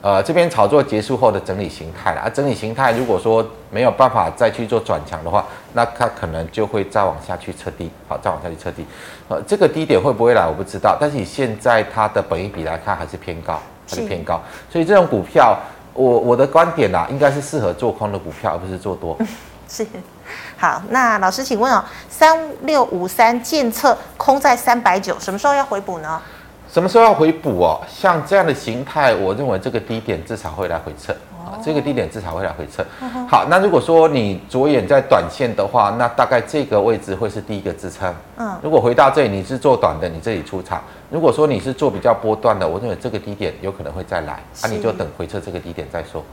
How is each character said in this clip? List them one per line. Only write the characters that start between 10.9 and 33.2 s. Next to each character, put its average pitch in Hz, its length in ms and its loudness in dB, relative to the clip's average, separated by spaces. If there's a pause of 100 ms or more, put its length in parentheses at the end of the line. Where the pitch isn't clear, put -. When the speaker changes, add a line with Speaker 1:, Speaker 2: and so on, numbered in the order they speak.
Speaker 1:
但 147 120 0
是 139 80 -6
以 101 60 -4
现 120 340 -4
在 117 240 2
它 107 260 -2
的 104 140 0
本 87 200 -4
益 104 60 -8
比 90 160 -10
来 80 140 -6
看， 98 180 -4
还 82 100 -10
是 87 120 -14
偏 82 240 -10
高， 80 180 -6 (260)
还 - 100 -10
是 - 120 -8
偏 90 160 -6
高。 - 160 -4 (280)
Speaker 2:
是。 - 40 -20
Speaker 1:
所 170 80 -2
以 165 60 2
这 202 80 4
种 180 120 6
股 120 160 -2
票， 117 340 4 (360)
我， 123 260 4
我 120 180 4
的 135 100 4
观 165 260 4
点 117 220 0
啊， 82 160 0
应 135 80 -6
该 139 120 4
是 143 100 -4
适 143 200 -6
合 92 120 0
做 110 200 -2
空 107 180 -4
的 101 80 -6
股 85 120 -10
票， 85 220 -4
而 87 60 -4
不 92 80 -10
是 92 120 -8
做 90 180 -6
多。 82 200 -8 (260)
Speaker 2:
<laughs> - 260 -20
是。 - 180 -8 (720)
好， 170 320 0
那 233 300 2
老 190 120 2
师， 262 140 -6
请 254 140 -2
问 254 140 2
哦， 214 120 2 (240)
三 320 300 6 (240)
六 269 220 4
五 180 220 -4
三 233 360 4
建 269 280 0
测 240 260 2 (200)
空 277 240 4
在 269 160 4
三 240 240 2
百 196 180 2
九， 190 200 -4
什 - 140 -8
么 196 60 -6
时 285 80 -2
候 285 80 4
要 277 100 2
回 202 160 -4
补 190 180 -8
呢？ 160 220 -6 (520)
Speaker 1:
什 165 80 4
么 180 80 0
时 - 80 4
候 226 60 10
要 220 100 10
回 160 200 4
补 131 280 -2
哦？ 82 280 4
像 170 360 0
这 196 120 2
样 185 100 4
的 143 80 2
形 120 300 -6
态， 139 300 2
我 95 200 0
认 135 140 -4
为 95 100 0
这 117 120 -4
个 110 100 -2
低 113 180 -8
点 90 260 -6
至 - 120 -8
少 78 140 -10
会 87 180 -6
来 82 100 -4
回 80 180 -10
撤。 - 160 -10
Speaker 2:
哦。 - 520 -12
Speaker 1:
这 151 100 -2
个 147 60 2
低 143 120 -4
点 107 160 -2
至 107 120 -10
少 85 100 -10
会 87 140 -6
来 85 80 -2
回 76 160 -10
撤。 - 160 -8 (160)
Speaker 2:
嗯 254 100 -10
哼。 247 180 -10